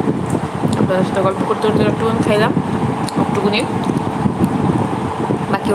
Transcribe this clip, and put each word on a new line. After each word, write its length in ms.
আপনাদের 280
সাথে 180
গল্প 220
করতে 180
করতে 240
একটুখানি 360
খাইলাম, 260
একটুকুনি, 360
বাকি 220